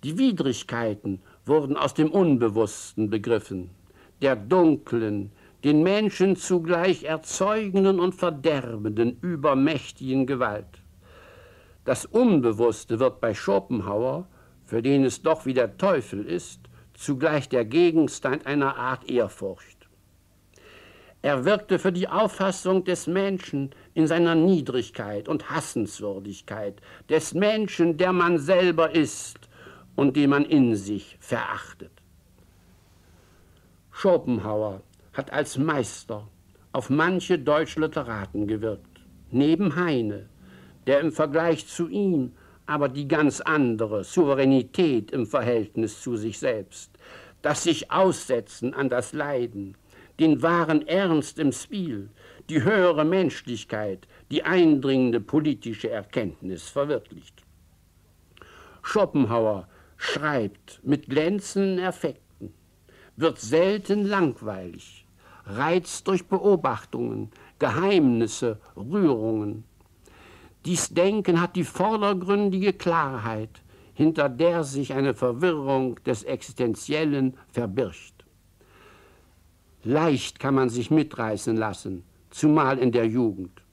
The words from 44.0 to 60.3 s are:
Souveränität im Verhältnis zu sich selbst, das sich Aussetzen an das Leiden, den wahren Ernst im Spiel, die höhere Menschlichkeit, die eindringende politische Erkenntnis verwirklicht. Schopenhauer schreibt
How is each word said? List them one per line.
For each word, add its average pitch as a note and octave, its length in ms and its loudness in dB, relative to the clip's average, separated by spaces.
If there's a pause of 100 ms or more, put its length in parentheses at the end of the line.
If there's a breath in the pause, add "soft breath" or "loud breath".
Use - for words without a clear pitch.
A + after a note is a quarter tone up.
Souveränität C3+ 1040 2
im B2 160 -2
Verhältnis A2+ 760 -2
zu A#2+ 160 -6
sich G#2+ 220 -6
selbst, A2+ 540 -6 (500 loud breath)
das D3 220 -2
sich - 260 0
Aussetzen C3+ 840 0
an C3+ 160 -2
das B2 240 -2
Leiden, A#2+ 640 -6 (440 soft breath)
den D#3 220 4
wahren E3 440 2
Ernst E3 520 0
im D3 120 2
Spiel, B2 600 -8 (380 loud breath)
die D3+ 140 0
höhere F3+ 420 4
Menschlichkeit, A#2 1000 -4 (240 soft breath)
die D3+ 140 -4
eindringende C3+ 760 4
politische A#2 720 -4
Erkenntnis G2 800 -8
verwirklicht. C#3 720 -6 (1400 loud breath)
Schopenhauer A#2 840 0 (300 soft breath)
schreibt C#3+ 880 -6